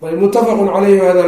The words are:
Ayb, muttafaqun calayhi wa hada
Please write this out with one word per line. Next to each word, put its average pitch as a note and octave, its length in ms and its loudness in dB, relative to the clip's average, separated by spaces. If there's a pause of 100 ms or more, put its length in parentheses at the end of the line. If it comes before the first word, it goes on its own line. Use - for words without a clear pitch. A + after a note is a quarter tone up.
Ayb, E3 180 -8
muttafaqun G#3+ 540 0
calayhi G3 260 2
wa F#3 80 0
hada F3+ 200 2